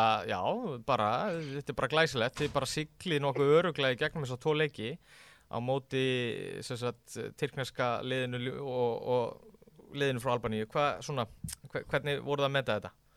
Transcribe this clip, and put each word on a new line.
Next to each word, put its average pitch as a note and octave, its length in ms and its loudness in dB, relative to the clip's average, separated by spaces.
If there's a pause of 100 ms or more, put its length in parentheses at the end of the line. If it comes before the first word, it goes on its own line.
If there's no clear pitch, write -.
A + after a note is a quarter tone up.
(240)
já, G#2 160 -2 (400)
bara, A2 280 2 (220)
þetta D3 420 -6
er A#2 60 -6
bara C3 100 0
glæsilegt, D3+ 480 2
þið D3 160 -2
bara C3 160 0
siglið D3+ 560 -2
nokkuð C#3+ 300 4
örugglega D3 420 4
í A2 60 -4
gegnum D3+ 240 -2
þessa B2+ 140 -6
tvo D#3 120 2
leiki C#3+ 380 0 (540)
á - 120 -8
móti, C3 460 0 (560)
sem A#2 180 -8
sagt, A#2+ 380 -6 (220)
tyrkneska C3 500 -2 (140)
liðinu B2+ 420 -2
lju-, B2+ 160 -4
og, B2+ 480 0
og - 880 -4
liðinu C#3 260 0
frá B2 140 2
Albaníu. A2 340 -2
Hvað, C#3+ 320 0
svona, B2+ 240 -2 (380)
hve-, - 240 -8
hvernig C#3+ 340 0
voruð C#3+ 240 0
það C3+ 60 4
að C#3 80 2
meta A#2+ 180 2
þetta? F#2 160 -6 (240)